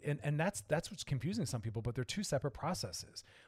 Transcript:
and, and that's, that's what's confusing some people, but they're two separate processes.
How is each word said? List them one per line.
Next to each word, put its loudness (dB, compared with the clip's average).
and, 2
and 4
that's, 2
that's 2
what's -6
confusing 0
some 0
people, -2
but 0
they're 0
two -2
separate 2
processes. -4